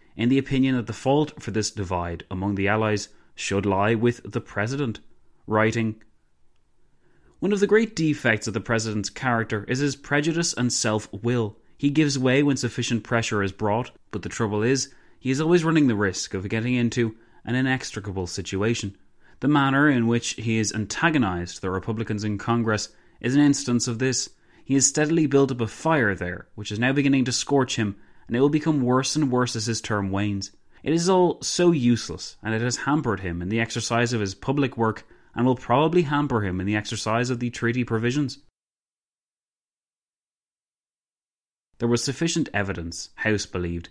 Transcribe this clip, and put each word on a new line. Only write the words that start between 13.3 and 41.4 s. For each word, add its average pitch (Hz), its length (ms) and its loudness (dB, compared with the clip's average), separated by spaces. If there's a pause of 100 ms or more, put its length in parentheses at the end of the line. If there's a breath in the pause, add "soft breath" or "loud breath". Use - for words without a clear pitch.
is 98 100 0
brought, 107 380 -2 (200)
but 98 120 -6
the 92 80 -8
trouble 104 320 -2
is, 131 260 0 (320 soft breath)
he 127 100 -2
is 135 120 0
always 165 220 4
running 160 220 4
the 113 100 4
risk 101 360 -2
of 98 160 -4
getting 113 260 -2
into 117 400 0 (300 soft breath)
an 120 120 -2
inextricable 110 720 -4
situation. 98 720 -4 (440 soft breath)
The 131 80 0
manner 139 420 4
in 120 160 2
which 117 240 0
he 113 260 -2
has 110 160 0
antagonized 107 880 -2
the 95 100 -4
Republicans 107 540 -4
in 104 140 -4
Congress 113 500 0 (320 soft breath)
is 127 140 -2
an 147 80 6
instance 135 440 2
of 117 120 -4
this, 127 320 -2 (340 soft breath)
he 135 100 0
has 135 120 4
steadily 156 400 2
built 139 260 4
up 123 80 -4
a 113 60 0
fire 127 480 2
there, 90 400 -8
which 104 180 -10
is 104 60 -4
now 127 140 2
beginning 135 340 4
to 123 60 -2
scorch 135 440 0
him, 104 200 0 (300 soft breath)
and - 80 -6
it 120 60 2
will 143 80 6
become 151 320 0
worse 127 340 2
and 151 160 2
worse 123 240 0
as 110 120 -4
his 113 160 -2
term 101 280 -2
wanes. 101 400 -2 (320 soft breath)
It 151 120 0
is 170 140 2
all 185 340 4
so 175 280 2
useless, 120 720 0
and 110 120 -2
it 110 80 0
has 123 160 -2
hampered 127 420 0
him 87 220 -6
in 90 80 -4
the 113 100 0
exercise 117 520 -2
of 113 80 0
his 98 140 -4
public 143 420 -2
work, 113 300 -2 (280 soft breath)
and 120 120 2
will 127 100 2
probably 160 460 2
hamper 139 420 0
him 92 160 -2
in 95 60 -2
the 107 100 0
exercise 110 520 -2
of 123 120 -4
the 123 100 -4
treaty 120 340 -2
provisions. 123 540 -2 (3500)